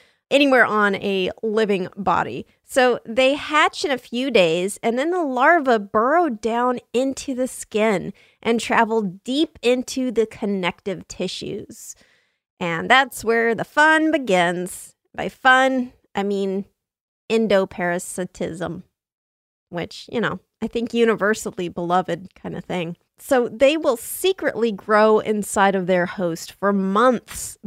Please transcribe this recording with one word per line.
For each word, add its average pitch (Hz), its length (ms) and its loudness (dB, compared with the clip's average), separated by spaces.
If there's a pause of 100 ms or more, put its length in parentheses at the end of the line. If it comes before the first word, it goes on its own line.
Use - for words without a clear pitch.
(320)
anywhere 262 340 6
on 202 300 2
a 190 340 -2 (140)
living 208 520 0
body. 170 520 -2 (160)
So 247 420 2
they 262 300 0
hatch 311 500 0
in 302 60 -2
a 254 80 -2
few 254 320 -6
days, 180 500 2
and 233 160 -2
then 302 140 0
the 359 120 0
larvae 262 540 4
burrow 254 520 0
down 240 500 -2 (140)
into 262 420 -2
the 254 120 -2
skin 208 640 -2 (300)
and 226 180 0
travel 226 440 0
deep 240 580 -4
into 254 480 -2
the 226 160 0
connective 190 800 -6
tissues. - 880 -10 (640)
And 175 300 -2
that's 254 340 2
where 233 300 0
the - 120 -4
fun 311 460 4
begins. 180 840 0 (220)
By 175 140 -6
fun, 262 640 2 (200)
I 202 100 -4
mean 196 420 -4 (640)
endoparasitism, 180 1500 -2 (840)
which, 175 420 -12
you 240 100 -2
know, 180 180 -2 (220)
I 220 60 -4
think 233 260 -6
universally 208 760 0
beloved 175 680 -4
kind 170 200 -12
of 175 100 -14
thing. 170 320 -6 (200)
So 247 300 0
they 269 300 2
will 302 200 0
secretly 277 760 -2
grow 214 480 4
inside 202 560 0
of 185 120 -2
their 180 180 2
host 175 460 -6
for 202 220 0
months 202 920 0